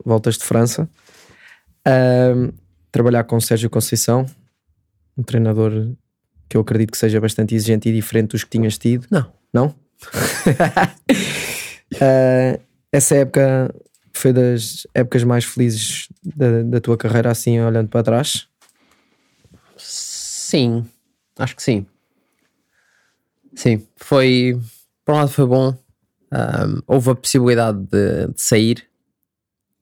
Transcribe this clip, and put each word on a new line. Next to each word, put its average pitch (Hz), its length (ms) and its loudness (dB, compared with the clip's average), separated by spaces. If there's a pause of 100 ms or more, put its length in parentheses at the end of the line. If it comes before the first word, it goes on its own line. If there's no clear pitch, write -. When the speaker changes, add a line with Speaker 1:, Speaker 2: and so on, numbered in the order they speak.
Speaker 1:
voltas 113 320 0
de - 60 -12
França. 117 440 0 (1000)
Ah, 127 640 2 (400)
trabalhar 120 320 2
com 117 140 -2
o 113 40 0
Sérgio 117 280 0
Conceição, 120 560 0 (920)
um 131 60 -6
treinador 110 480 0 (760)
que - 80 -6
eu 113 60 4
acredito 107 300 0
que - 60 -10
seja 110 220 0
bastante 110 360 -2
exigente 110 340 0
e 113 40 2
diferente 110 380 -2
dos 113 120 -4
que - 80 -16
tinhas 113 260 0
tido. 123 320 -2
Speaker 2:
Não. 151 220 0 (220)
Speaker 1:
Não? 135 200 0 (280)
<laughs> - 920 -2 (1080)
Ah, 131 580 4 (320)
essa 143 240 2
época 131 580 2 (380)
foi 131 220 2
das 123 600 0
épocas 123 300 0
mais 120 220 2
felizes 113 640 -4 (260)
da, 117 280 2
da 120 180 -2
tua 117 160 0
carreira, 117 340 0
assim, 117 300 0
olhando 113 260 0
para 117 160 -2
trás? 117 440 -2 (1300)
Speaker 2:
Sim, - 1080 -4 (540)
acho - 160 -6
que - 80 -16
sim. 104 220 0 (1700)
Sim, 110 400 0
foi, 127 640 0 (460)
por 151 100 0
um - 20 2
lado 143 140 2
foi 143 140 2
bom. 131 280 2 (560)
Ahm, 120 560 -4
houve 131 260 2
a 123 40 2
possibilidade 117 640 0
de, 95 480 -2
de - 140 -10
sair. 113 420 2 (1000)